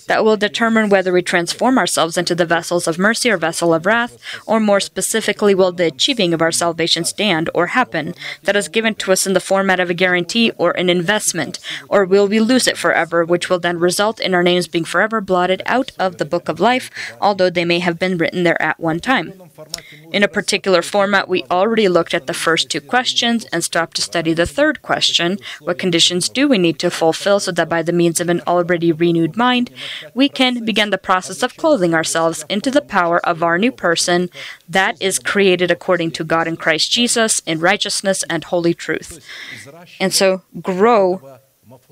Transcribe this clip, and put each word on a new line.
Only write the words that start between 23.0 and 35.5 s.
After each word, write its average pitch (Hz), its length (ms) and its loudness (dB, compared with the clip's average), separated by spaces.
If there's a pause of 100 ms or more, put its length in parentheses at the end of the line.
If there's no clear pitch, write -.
and 170 100 -2
stopped 165 320 -4
to - 60 -4
study 165 320 -2
the 165 120 0
third 285 360 0
question, 170 580 0 (220)
what 170 180 -4
conditions 175 480 0
do 269 200 0
we 269 100 4
need 165 220 2
to 175 120 0
fulfill 196 480 0
so 190 140 -6
that 165 160 -2
by 170 120 0
the 165 120 0
means 170 260 2
of 170 80 -4
an 175 180 0
already 175 460 2
renewed 165 460 0
mind, 247 340 0 (420)
we 269 140 2
can 247 380 -2
begin 208 240 0
the 190 80 -2
process 185 440 -2
of 247 140 -4
clothing 208 380 2
ourselves 165 560 -2
into 208 200 -2
the 277 120 2
power 175 440 0
of 170 180 -2
our 170 140 0
new 233 140 2
person 175 580 0 (380)
that 190 340 0
is 190 180 -2
created 180 520 2